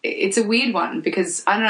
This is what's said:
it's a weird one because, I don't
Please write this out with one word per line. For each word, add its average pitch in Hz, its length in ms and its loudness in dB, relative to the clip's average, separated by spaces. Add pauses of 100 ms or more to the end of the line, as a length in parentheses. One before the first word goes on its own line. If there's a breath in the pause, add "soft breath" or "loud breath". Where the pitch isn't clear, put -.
it's - 320 0
a 233 60 4
weird 233 320 2
one 170 260 -2
because, - 460 -2
I 202 120 4
don't 220 120 0